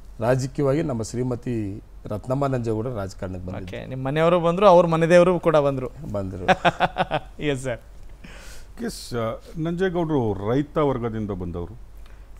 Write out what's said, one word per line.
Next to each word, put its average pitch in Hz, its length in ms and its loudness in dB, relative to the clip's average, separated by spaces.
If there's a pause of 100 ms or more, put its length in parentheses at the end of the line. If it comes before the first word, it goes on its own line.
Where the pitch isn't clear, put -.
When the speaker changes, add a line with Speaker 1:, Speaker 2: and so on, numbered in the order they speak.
(200)
Speaker 1:
ರಾಜಕೀಯವಾಗಿ 135 640 2
ನಮ್ಮ 131 200 -2
ಶ್ರೀಮತಿ 117 800 -4 (240)
ರತ್ನಮ್ಮ 127 400 -2
ನಂಜೇಗೌಡ 113 400 -2
ರಾಜಕಾರಣಕ್ಕೆ 95 600 -6
ಬಂದಿದ್ದು. 90 300 -8
Speaker 2:
ಓಕೆ, 113 100 -10
ನಿಮ್ಮ 131 200 -6
ಮನೆಯವರು 165 340 4
ಬಂದ್ರು, 175 260 4
ಅವ್ರ 180 200 10
ಮನೆದೇವರು 170 540 6
ಕೂಡ 156 160 4
ಬಂದ್ರು. 139 340 2 (220)
Speaker 1:
ಬಂದ್ರು. 95 340 -4
Speaker 2:
<laughs> - 960 0
ಎಸ್ 139 200 0
ಸರ್. 123 180 -6 (1040)
Speaker 3:
ಎಸ್, - 300 -8
ಆ, 117 260 -4 (180)
ನಂಜೇಗೌಡರು 156 920 0
ರೈತ 143 280 0
ವರ್ಗದಿಂದ 117 520 0
ಬಂದವರು, 87 480 -6 (600)